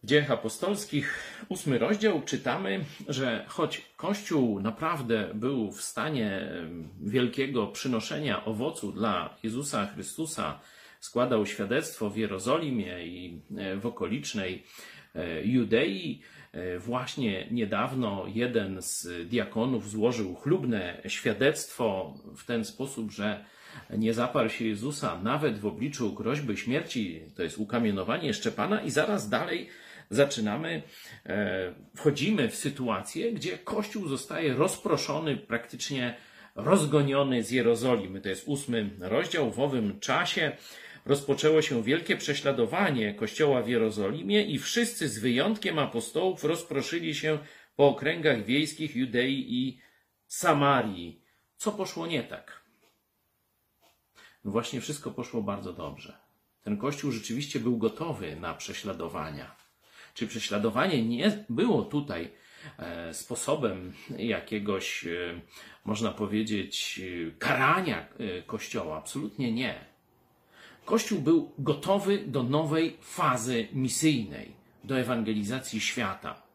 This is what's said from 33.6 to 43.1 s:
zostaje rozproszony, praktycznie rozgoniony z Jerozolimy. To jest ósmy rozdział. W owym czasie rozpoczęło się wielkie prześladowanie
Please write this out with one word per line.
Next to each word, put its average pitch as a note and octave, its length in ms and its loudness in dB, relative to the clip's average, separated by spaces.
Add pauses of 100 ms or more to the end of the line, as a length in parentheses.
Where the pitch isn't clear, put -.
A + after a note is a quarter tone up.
zostaje C3+ 460 0
rozproszony, D3 840 2
praktycznie B2 800 -4 (380)
rozgoniony C#3 920 4
z A2+ 60 -6
Jerozolimy. A2+ 720 4
To G2+ 80 -6
jest F#2 200 -4
ósmy A#2+ 420 0 (100)
rozdział. C3+ 500 0
W A2+ 100 -2
owym B2 400 2
czasie E3 560 0 (500)
rozpoczęło C#3+ 560 6
się B2+ 200 0
wielkie D#3+ 340 2
prześladowanie C#3 960 2